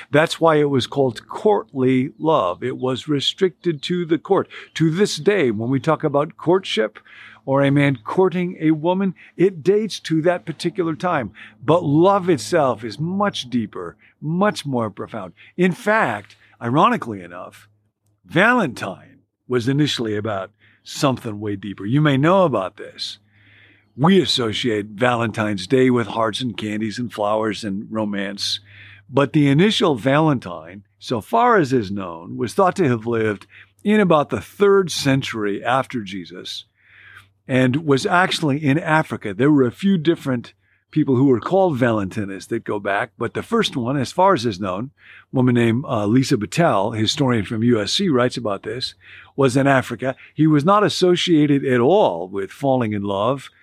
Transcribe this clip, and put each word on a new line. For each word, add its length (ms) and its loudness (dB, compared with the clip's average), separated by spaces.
That's 320 2
why 140 6
it 160 2
was 160 0
called 400 -2
courtly 880 0
love. 460 0
It 160 -6
was 280 -4
restricted 760 -2
to 200 -4
the 140 0
court. 320 0
To 160 2
this 280 0
day, 340 2
when 180 -4
we 100 0
talk 240 -2
about 340 -2
courtship, 600 -2
or 160 2
a 80 4
man 360 2
courting 560 0
a 100 4
woman, 420 0
it 260 0
dates 380 0
to 220 -2
that 240 0
particular 500 -4
time. 380 -4
But 220 2
love 460 2
itself 560 0
is 120 -12
much 520 -4
deeper, 480 -6
much 440 -2
more 240 -2
profound. 440 -12
In 160 2
fact, 640 -2
ironically 600 0
enough, 460 -16
Valentine 960 -2
was 220 -2
initially 480 0
about 360 -6
something 580 -4
way 160 -6
deeper. 280 -10
You 140 2
may 160 2
know 300 4
about 320 -4
this. 420 -14
We 240 4
associate 680 -2
Valentine's 760 -2
Day 220 4
with 180 2
hearts 320 -2
and 160 -6
candies 420 -6
and 140 -8
flowers 540 -2
and 260 -8
romance. 720 -6
But 240 0
the 160 4
initial 460 4
Valentine, 880 -2
so 220 -6
far 380 2
as 160 2
is 180 0
known, 460 -10
was 160 -4
thought 240 2
to 100 2
have 180 0
lived 400 -2
in 160 2
about 300 2
the 100 -2
third 500 2
century 720 -2
after 380 -2
Jesus, 640 -12
and 400 0
was 200 2
actually 580 0
in 160 2
Africa. 540 -2
There 180 2
were 160 2
a 40 -6
few 260 0
different 560 -2
people 260 0
who 80 4
were 160 4
called 360 0
Valentinists 720 -2
that 160 -6
go 160 -4
back, 380 -4
but 160 -6
the 100 -6
first 320 -2
one, 220 -4
as 160 -4
far 200 4
as 120 0
is 160 -4
known, 300 -6
a 20 -4
woman 200 4
named, 300 2
uh, 200 -4
Lisa 320 2
Battelle, 600 0
historian 460 0
from 180 -6
U 200 4
S 100 -4
C, 160 0
writes 300 2
about 260 -6
this, 300 -10
was 220 2
in 100 4
Africa. 480 0
He 140 2
was 160 4
not 220 4
associated 800 2
at 160 2
all 480 2
with 200 -6
falling 440 -2
in 100 -4
love 460 -2